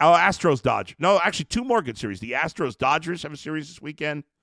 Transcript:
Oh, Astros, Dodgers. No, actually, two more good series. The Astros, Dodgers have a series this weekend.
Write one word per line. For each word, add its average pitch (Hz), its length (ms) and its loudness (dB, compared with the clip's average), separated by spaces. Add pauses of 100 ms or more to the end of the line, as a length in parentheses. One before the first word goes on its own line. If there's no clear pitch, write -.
Oh, 160 120 8
Astros, 170 480 4
Dodgers. 107 380 -2
No, 185 200 4
actually, 165 280 -2
two 240 180 -4
more 240 160 2
good 120 160 -8
series. 101 240 -8
The 117 120 -10
Astros, 143 440 -4
Dodgers 160 460 -2
have 151 100 -10
a 139 60 -14
series 151 300 -8
this - 120 -20
weekend. 151 440 -8 (180)